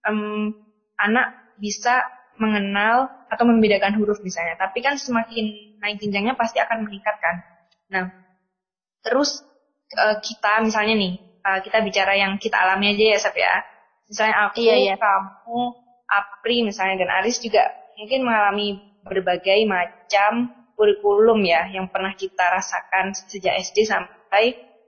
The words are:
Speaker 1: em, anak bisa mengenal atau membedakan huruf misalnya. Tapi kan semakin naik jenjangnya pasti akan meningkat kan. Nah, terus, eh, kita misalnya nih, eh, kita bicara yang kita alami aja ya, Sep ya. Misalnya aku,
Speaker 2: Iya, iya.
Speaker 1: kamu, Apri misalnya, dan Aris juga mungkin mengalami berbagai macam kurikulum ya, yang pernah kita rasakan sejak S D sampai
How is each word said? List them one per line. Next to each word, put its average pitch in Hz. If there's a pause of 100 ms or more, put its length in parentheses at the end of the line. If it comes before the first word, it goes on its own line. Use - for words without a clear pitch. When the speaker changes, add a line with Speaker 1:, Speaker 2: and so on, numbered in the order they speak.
Speaker 1:
em, 214 (400)
anak -
bisa 208 (320)
mengenal 214 (160)
atau -
membedakan 208
huruf 208
misalnya. 170
Tapi 190
kan 269
semakin 226
naik 208
jenjangnya 208
pasti 226
akan 226
meningkat 202
kan. 175 (540)
Nah, 185 (1000)
terus, 269 (480)
eh, 214
kita 220
misalnya 220
nih, 185
eh, -
kita 214
bicara 196
yang 196
kita 214
alami 196
aja 214
ya, 202
Sep 202
ya. 180 (540)
Misalnya 214 (140)
aku, 233
Speaker 2:
Iya, 220
iya. 196
Speaker 1:
kamu, 196 (480)
Apri 226
misalnya, 190
dan - (100)
Aris 233
juga 220 (320)
mungkin 254
mengalami 208 (240)
berbagai 190
macam 202 (160)
kurikulum 208
ya, 170
yang 190
pernah 190
kita 185
rasakan 190
sejak 190
S -
D 214
sampai 214 (320)